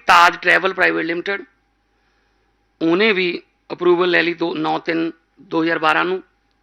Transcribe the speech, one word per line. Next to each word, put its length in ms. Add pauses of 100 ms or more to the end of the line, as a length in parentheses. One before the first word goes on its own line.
ਤਾਜ 320
ਟਰੈਵਲ 360
ਪ੍ਰਾਈਵੇਟ 320
ਲਿਮਟਿਡ, 380 (1400)
ਉਹਨੇ 320
ਵੀ 280 (280)
ਅਪਰੂਵਲ 400
ਲੈ 140
ਲਈ 100
ਦੋ, 220
ਨੌਂ 240
ਤਿੰਨ 320 (300)
ਦੋ 220
ਹਜ਼ਾਰ 160
ਬਾਰਾਂ 260
ਨੂੰ। 180 (400)